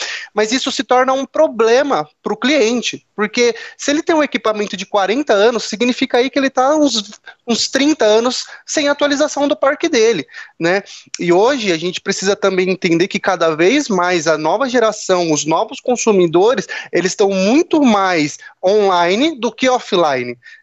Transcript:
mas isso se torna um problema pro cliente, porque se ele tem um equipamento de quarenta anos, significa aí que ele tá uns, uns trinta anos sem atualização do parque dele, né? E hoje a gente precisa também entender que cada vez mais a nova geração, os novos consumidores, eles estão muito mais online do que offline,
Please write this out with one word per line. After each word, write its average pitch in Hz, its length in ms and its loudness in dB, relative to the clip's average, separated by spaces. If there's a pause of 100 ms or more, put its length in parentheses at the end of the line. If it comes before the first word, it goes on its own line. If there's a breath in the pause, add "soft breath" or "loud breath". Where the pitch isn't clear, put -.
(340 loud breath)
mas 214 180 0
isso 262 180 -2
se 247 140 -4
torna 254 300 2
um 269 100 -2
problema 247 840 2 (160)
pro 202 140 -4
cliente, 240 720 -2 (100)
porque 226 380 0 (240 loud breath)
se - 120 -6
ele 302 120 0
tem 339 120 0
um 302 80 2
equipamento 214 540 -4
de 185 80 -8
quarenta 208 480 0
anos, 214 320 2
significa 240 540 -2
aí 262 100 2
que 285 100 -4
ele 269 120 0
tá 277 260 2
uns, 233 420 -2 (280 loud breath)
uns 220 220 -2
trinta 277 360 0
anos 233 400 2 (220 loud breath)
sem 285 240 -2
atualização 285 580 0
do 294 80 0
parque 294 320 0
dele, 226 380 2 (340 loud breath)
né? 180 220 0 (360 loud breath)
E 170 140 2
hoje 214 400 2
a 165 60 -2
gente 175 200 -6
precisa 196 380 -2
também 185 320 0
entender 185 400 0
que 202 100 -4
cada 165 380 0
vez 233 320 2
mais 180 380 0
a 160 100 2
nova 185 320 0
geração, 202 640 0
os 147 140 -2
novos 185 340 -2
consumidores, 202 880 2 (240 loud breath)
eles 175 200 -2
estão 196 180 0
muito 254 520 2
mais 190 560 0 (240 loud breath)
online 202 800 2
do 233 100 -2
que 254 160 -4
offline, 147 720 0 (260 loud breath)